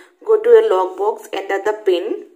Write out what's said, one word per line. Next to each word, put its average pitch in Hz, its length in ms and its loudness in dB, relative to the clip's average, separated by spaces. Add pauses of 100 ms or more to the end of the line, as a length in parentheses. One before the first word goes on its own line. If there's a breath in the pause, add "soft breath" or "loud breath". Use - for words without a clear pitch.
(260 loud breath)
go 440 160 2
to 240 80 2
your 220 180 6
Lock 185 300 -2
Box, 208 340 -6
enter 196 320 -6
the 214 200 -4
pin. 196 400 -2 (120)